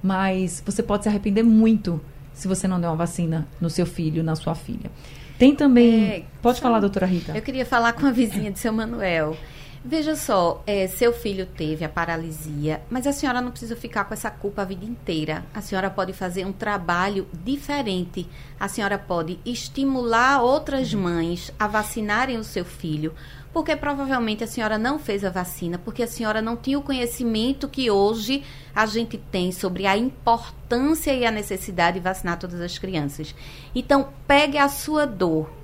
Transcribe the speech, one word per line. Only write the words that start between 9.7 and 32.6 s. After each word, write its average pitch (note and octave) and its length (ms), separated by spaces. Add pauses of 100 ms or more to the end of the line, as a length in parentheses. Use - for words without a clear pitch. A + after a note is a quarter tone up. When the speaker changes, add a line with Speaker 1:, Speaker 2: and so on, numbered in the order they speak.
Speaker 2:
Veja D4+ 320
só, F#3 520
é, G3+ 180
seu A#3 260
filho G3 360
teve D#3 360
a D#3 60
paralisia, D#3 1000
mas B3+ 200
a C#4+ 40
senhora C4+ 300
não B3 80
precisa A#3 260
ficar A3+ 300
com - 80
essa G#3+ 160
culpa G#3 320
a G3 40
vida F#3 200
inteira. E3 580 (120)
A G#3 60
senhora G3 280
pode F#3+ 240
fazer F#3 320
um G3 60
trabalho F#3 760 (160)
diferente. G#3+ 840 (320)
A G3 80
senhora G3 320
pode E3+ 440
estimular B3 1000
outras C4+ 500
mães F3 680
a G#3 80
vacinarem G#3+ 680
o A3 60
seu - 220
filho, D#3 480 (400)
porque D#4+ 220
provavelmente C4+ 680
a A3+ 40
senhora G#3+ 300
não B3+ 200
fez G3+ 260
a G3 60
vacina, F3 480
porque A3 260
a A#3 40
senhora A3 340
não A3+ 160
tinha C4+ 220
o - 20
conhecimento B3 880
que B3+ 200
hoje G#3+ 540 (320)
a A3 120
gente A3+ 300
tem F#3 340
sobre F#3 340
a G3 100
importância C4 1200
e B3 120
a A3+ 60
necessidade F#3 680
de F3 40
vacinar F#3 340
todas F3 220
as E3+ 200